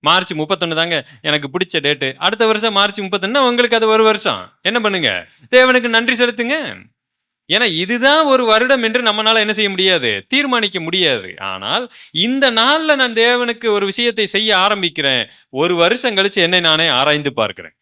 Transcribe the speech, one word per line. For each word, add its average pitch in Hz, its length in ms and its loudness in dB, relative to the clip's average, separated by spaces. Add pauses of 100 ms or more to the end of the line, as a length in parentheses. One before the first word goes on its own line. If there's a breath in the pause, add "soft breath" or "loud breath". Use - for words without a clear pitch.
மார்ச் 180 340 0
முப்பத்தொன்னு 165 400 -4
தாங்க 160 320 -2 (140 loud breath)
எனக்கு 147 280 -4
பிடிச்ச 180 320 -2
டேட்டு. 139 340 -2
அடுத்த 214 320 -2
வருஷம் 220 260 0
மார்ச் 202 280 0
முப்பத்தொன்னுனா 196 380 -4
உங்களுக்கு 240 380 2
அது 226 120 2
ஒரு 220 160 4
வருஷம். 196 480 -2 (100)
என்ன 226 180 -2
பண்ணுங்க? 156 480 -2 (220 soft breath)
தேவனுக்கு 254 380 4
நன்றி 233 360 0
செலுத்துங்க. 233 580 -4 (720)
ஏன்னா 214 100 2
இதுதான் 240 640 2
ஒரு 262 180 2
வருடம் 233 380 2
என்று 226 200 -2
நம்மளால 220 340 0
என்ன 214 160 0
செய்ய 202 180 -2
முடியாது? 165 580 0
தீர்மானிக்க 240 520 -2
முடியாது. 151 580 -2
ஆனால் 98 540 -6 (180 loud breath)
இந்த 247 400 0
நாள்ல 285 460 2
நான் 254 160 0
தேவனுக்கு 233 540 0
ஒரு 208 200 0
விஷயத்தை 226 400 -2
செய்ய 208 300 0
ஆரம்பிக்கிறேன். 160 720 0 (220 loud breath)
ஒரு 170 260 0
வருஷம் 214 400 2
கழிச்சு 196 180 0
என்னை 180 260 2
நானே 165 280 2
ஆராய்ந்து 143 440 0
பார்க்கிறேன். 98 480 -6